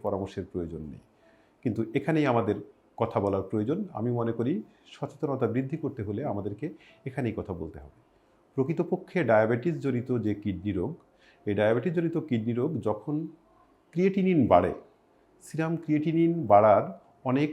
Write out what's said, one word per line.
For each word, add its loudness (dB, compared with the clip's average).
পরামর্শের -4
প্রয়োজন -6
নেই। -18
কিন্তু -2
এখানেই 2
আমাদের 2
কথা 0
বলার 0
প্রয়োজন। -2
আমি -4
মনে -2
করি -2
সচেতনতা -4
বৃদ্ধি -4
করতে -6
হলে -4
আমাদেরকে -6
এখানেই -4
কথা -6
বলতে -10
হবে। -20
প্রকৃতপক্ষে -2
ডায়াবেটিস 4
জনিত -2
যে 0
কিডনি -4
রোগ, -2
এই -2
ডায়াবেটিস 2
জনিত -2
কিডনি -2
রোগ -2
যখন -4
ক্রিয়েটিনিন 2
বাড়ে, 6
সিরাম -4
ক্রিয়েটিনিন 2
বাড়ার 8
অনেক 0